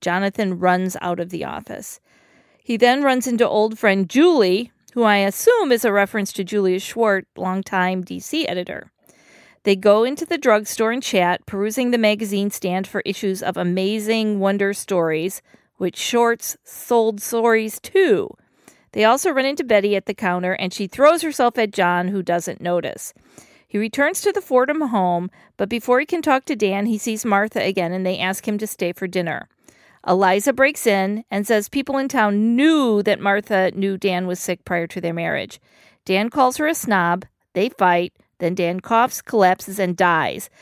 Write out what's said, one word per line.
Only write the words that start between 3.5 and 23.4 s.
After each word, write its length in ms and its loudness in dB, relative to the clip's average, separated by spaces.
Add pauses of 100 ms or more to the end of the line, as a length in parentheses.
friend 320 2
Julie, 600 4 (220)
who 100 0
I 140 4
assume 560 2
is 140 2
a 60 2
reference 420 0
to 100 -4
Julius 380 0
Schwartz, 520 0
longtime 680 -2
D 180 -10
C 260 -4
editor. 460 -8 (680)
They 120 2
go 300 4
into 220 -4
the 100 -2
drugstore 560 0
and 100 -4
chat, 440 0
perusing 440 -4
the 80 2
magazine 520 0
stand 360 -4
for 200 -6
issues 360 -4
of 140 -4
Amazing 840 0
Wonder 360 0
Stories, 640 -2 (380)
which 180 -4
Schwartz 640 -2
sold 600 -2
stories 580 0
too. 480 2 (640)
They 120 2
also 260 4
run 160 0
into 180 -4
Betty 320 2
at 80 -4
the 100 -6
counter, 380 -2
and 200 -6
she 140 -6
throws 360 4
herself 340 0
at 160 0
John, 360 0
who 140 -2
doesn't 380 -4
notice. 540 -4 (520)